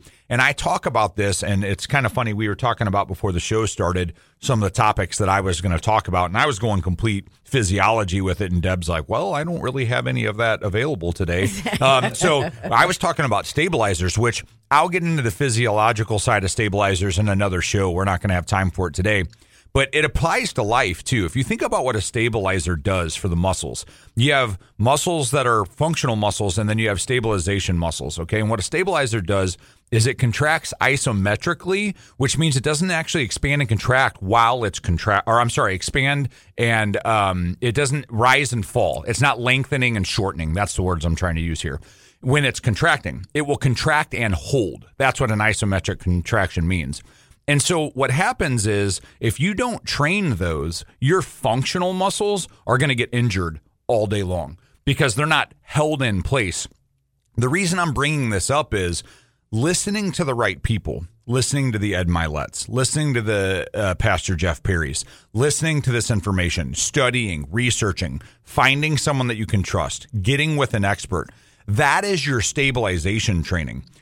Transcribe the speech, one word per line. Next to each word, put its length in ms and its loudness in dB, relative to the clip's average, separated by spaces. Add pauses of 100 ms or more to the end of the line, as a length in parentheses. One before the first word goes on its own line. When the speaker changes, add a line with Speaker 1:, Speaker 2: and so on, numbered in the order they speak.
(280)
Speaker 1:
And 140 2
I 100 4
talk 340 -2
about 300 0
this, 260 0
and 220 0
it's 220 -4
kind 180 0
of 80 0
funny. 200 -2
We 160 -2
were 80 -2
talking 320 -2
about 180 0
before 260 -4
the 80 0
show 240 0
started 480 -2 (280)
some 220 2
of 60 2
the 60 -6
topics 440 0
that 100 0
I 120 4
was 220 -2
gonna 160 0
talk 300 0
about, 180 0
and 100 -4
I 100 2
was 120 -2
going 240 0
complete 460 -2 (160)
physiology 760 2
with 200 0
it. 120 -2
And 80 2
Deb's 280 -2
like, 200 -2
"Well, 260 -2
I 100 -2
don't 160 -6
really 260 -2
have 200 0
any 180 -2
of 140 -2
that 240 0
available 500 -2
today." 420 0
Speaker 2:
<laughs> 260 -4
Speaker 1:
Um, 340 4
so 360 2 (200)
I 160 6
was 120 -2
talking 260 0
about 220 0
stabilizers, 720 0
which 260 0 (260)
I'll 200 4
get 120 -2
into 200 0
the 80 0
physiological 880 2
side 260 2
of 60 0
stabilizers 680 0
in 100 2
another 340 0
show. 280 0
We're 140 0
not 160 0
gonna 140 0
have 120 -2
time 240 2
for 180 -4
it 60 -10
today. 300 0 (480)
But 200 2
it 120 2
applies 500 0
to 100 0
life, 400 0
too. 220 0
If 100 -4
you 80 2
think 180 -2
about 220 0
what 100 0
a 60 0
stabilizer 720 0
does 400 -2
for 140 -4
the 80 0
muscles, 500 -2 (300)
you 160 4
have 260 2 (200)
muscles 520 2
that 160 2
are 180 4
functional 520 -2
muscles, 420 0
and 100 0
then 100 0
you 100 2
have 120 0
stabilization 800 0
muscles, 400 -4
okay? 220 -2
And 100 0
what 80 0
a 60 -4
stabilizer 560 0
does 360 0 (360)
is 160 4
it 100 -4
contracts 560 0 (500)
isometrically, 680 -2 (220)
which 220 0
means 180 4
it 80 0
doesn't 260 0
actually 340 0
expand 380 0
and 60 0
contract 540 2
while 420 4
it's 160 -2
contra-, 460 2
or 140 6
I'm 100 2
sorry, 240 0
expand 560 -2 (280)
and, 480 2
um, 540 2
it 140 0
doesn't 340 0
rise 440 4
and 120 -2
fall. 420 0
It's 140 -2
not 200 2
lengthening 560 0
and 100 0
shortening. 460 -2
That's 220 -2
the 80 -2
words 220 0
I'm 120 2
trying 200 -2
to 40 0
use 220 -4
here. 180 -6 (420)
When 220 2
it's 160 -2
contracting, 640 0 (100)
it 80 0
will 140 0
contract 580 0
and 200 0
hold. 520 -2 (120)
That's 220 2
what 100 0
an 80 0
isometric 640 0
contraction 640 0
means. 360 -4 (460)
And 120 4
so 300 0
what 200 0
happens 560 0
is 340 0 (180)
if 220 -2
you 140 0
don't 300 -4
train 520 0
those, 480 -4 (160)
your 220 2
functional 680 -2
muscles 540 -2 (200)
are 120 2
gonna 160 2
get 180 -2
injured 480 0 (280)
all 180 2
day 160 -2
long 360 -4 (260)
because 300 2
they're 120 0
not 360 0
held 400 0
in 200 0
place. 460 -2 (680)
The 120 0
reason 300 0
I'm 160 0
bringing 360 0
this 200 -2
up 240 0
is 280 -2 (480)
listening 640 0
to 100 -2
the 120 0
right 280 -2
people, 440 -2 (200)
listening 460 0
to 60 -2
the 160 0
Ed 140 0
Milet's, 600 -2
listening 460 0
to 80 0
the, 520 0
uh, 220 0
Pastor 400 0
Jeff 260 -2
Perry's, 420 -2 (280)
listening 500 0
to 80 0
this 200 0
information, 640 0
studying, 760 -2
researching, 680 -2 (240)
finding 520 2
someone 300 0
that 120 -2
you 80 -2
can 180 2
trust, 420 -4 (160)
getting 340 2
with 180 0
an 100 0
expert. 460 -2 (360)
That 380 2
is 220 -2
your 160 0
stabilization 1000 0
training. 420 -4 (180)